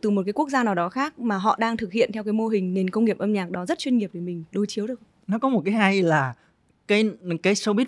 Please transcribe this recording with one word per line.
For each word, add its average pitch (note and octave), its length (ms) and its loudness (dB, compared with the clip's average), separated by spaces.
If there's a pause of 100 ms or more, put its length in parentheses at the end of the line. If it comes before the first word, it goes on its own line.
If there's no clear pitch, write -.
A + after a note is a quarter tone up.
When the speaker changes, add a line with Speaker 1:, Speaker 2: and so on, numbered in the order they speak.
Speaker 1:
từ G#3+ 80 2
một G3+ 160 2
cái G#3 60 -2
quốc C#4+ 160 -2
gia C4+ 140 0
nào G#3 120 0
đó F3 140 0
khác C#4 300 -4
mà A3+ 180 0
họ F#3+ 240 0
đang A3+ 160 0
thực G3+ 160 -6
hiện A3+ 200 2
theo G#3+ 120 -8
cái G#3+ 80 -2
mô A3 160 0
hình F#3 260 0
nền F#3 160 0
công A3 140 2
nghiệp G#3 140 2
âm G#3 140 0
nhạc F#3 180 -2
đó F3+ 160 -6
rất E4 120 -2
chuyên B3+ 200 0
nghiệp G3+ 140 -2
để F3 80 -10
mình F3 320 -8
đối G3+ 140 0
chiếu G#3 200 -6
được. B3 140 -8 (260)
Speaker 2:
Nó G#3+ 120 -2
có C4+ 100 0
một A3+ 160 2
cái G3 100 0
hay G3 280 4
là D3 320 2 (540)
cái, G#3+ 220 2 (320)
cái G3 120 4
showbiz G#3 340 0